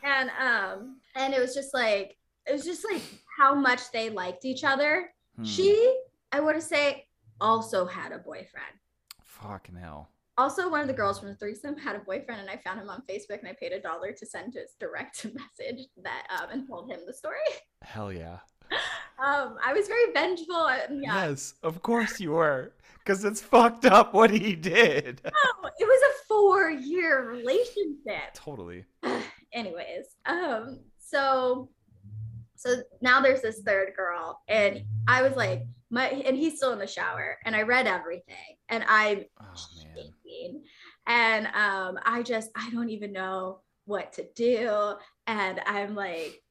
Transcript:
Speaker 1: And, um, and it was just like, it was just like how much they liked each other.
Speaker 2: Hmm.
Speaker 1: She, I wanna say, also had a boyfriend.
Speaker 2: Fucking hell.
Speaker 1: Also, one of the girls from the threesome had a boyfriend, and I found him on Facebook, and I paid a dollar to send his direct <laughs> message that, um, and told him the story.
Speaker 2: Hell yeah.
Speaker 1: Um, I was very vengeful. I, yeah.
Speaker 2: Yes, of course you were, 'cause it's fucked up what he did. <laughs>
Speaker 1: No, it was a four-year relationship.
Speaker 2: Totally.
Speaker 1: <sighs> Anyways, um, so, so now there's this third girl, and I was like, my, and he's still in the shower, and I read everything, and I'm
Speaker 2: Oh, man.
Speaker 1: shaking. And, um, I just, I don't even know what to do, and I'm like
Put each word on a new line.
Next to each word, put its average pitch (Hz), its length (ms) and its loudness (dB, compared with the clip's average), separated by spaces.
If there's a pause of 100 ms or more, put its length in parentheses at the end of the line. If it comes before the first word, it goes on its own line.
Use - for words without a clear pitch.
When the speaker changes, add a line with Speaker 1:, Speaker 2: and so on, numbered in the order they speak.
Speaker 1:
And, 269 340 0
um, 226 600 -2 (160)
and 269 180 0
it 262 60 2
was 247 160 0
just 277 180 -8
like, 214 440 0 (280)
it 254 60 -2
was 294 140 -2
just 330 180 -6
like 381 180 -4 (360)
how 277 180 6
much 254 380 2
they 226 160 -4
liked 185 340 -8
each 262 220 -6
other. 294 480 0 (240)
Speaker 2:
Hmm. 226 80 -8
Speaker 1:
She, 415 520 4 (360)
I 285 80 0
wanna 311 180 2
say, 285 480 0 (320)
also 214 460 2
had 180 260 -10
a - 60 -14
boyfriend. - 560 -16 (500)
Speaker 2:
Fucking 98 520 -16
hell. 78 340 -14 (280)
Speaker 1:
Also, 285 320 0
one 302 120 0
of 285 60 -4
the 262 60 -4
girls 196 260 -2
from 202 100 -14
the 196 60 -14
threesome 262 420 -10
had 208 180 -8
a 208 40 -10
boyfriend, 202 420 -10
and 196 80 -14
I 202 80 -10
found 190 240 -10
him 202 80 -14
on 190 200 -14
Facebook, 208 300 -10
and 202 80 -16
I 185 60 -14
paid 175 180 -10
a 185 80 -8
dollar 180 320 -8
to - 140 -18
send 208 300 -14
his - 220 -14
direct - 480 -10
<laughs> - 340 -14
message 262 260 -10 (180)
that, - 240 -10 (100)
um, 165 140 -8
and 269 160 -8
told 226 240 -14
him 170 160 -12
the 254 60 -14
story. 320 240 -10 (440)
Speaker 2:
Hell 104 300 -10
yeah. 87 280 -12 (800)
Speaker 1:
Um, 277 440 0
I 262 100 0
was 403 140 2
very 440 260 4
vengeful. 339 420 -2
I, 285 340 2
yeah. 220 400 -2
Speaker 2:
Yes, 139 320 -8
of 165 220 -6
course 226 360 0
you 170 120 -4
were, 151 400 2 (340)
'cause 196 180 0
it's 214 180 -2
fucked 233 440 6
up 214 300 10
what 208 160 10
he 214 240 2
did. 160 680 4
<laughs> - 80 -6 (320)
Speaker 1:
No, 302 60 -6 (100)
it 440 60 2
was 508 160 8
a - 260 4
four-year 330 1000 4
relationship. 262 1040 -2
Speaker 2:
Totally. 90 520 -12 (180)
Speaker 1:
<sighs> - 500 -6
Anyways, 180 520 -10 (200)
um, 269 540 -4 (180)
so, 262 720 0 (840)
so 247 260 -2 (200)
now 254 200 6
there's 269 200 4
this 220 200 -6
third 196 340 0
girl, 175 520 -6
and 202 360 2 (240)
I 254 140 4
was 269 140 4
like, 190 280 -2 (280)
my, 247 180 0
and 262 260 0
he's 302 220 0
still 254 160 0
in 214 60 -6
the 196 80 -6
shower, 175 580 -6
and 220 100 -2
I 214 60 2
read 240 240 4
everything, 170 720 -6 (120)
and 220 180 -4
I'm 214 380 4 (140)
Speaker 2:
Oh, - 60 -20
man. - 500 -18
Speaker 1:
shaking. - 680 -16 (420)
And, 226 420 4
um, 196 560 -2
I 233 200 0
just, 220 320 -4
I 226 160 -8
don't 233 180 -4
even 208 240 -8
know 190 460 -6 (260)
what 196 280 -6
to 170 120 -10 (100)
do, 214 600 2 (320)
and 196 400 -2
I'm 202 280 -2
like 170 440 -8 (120)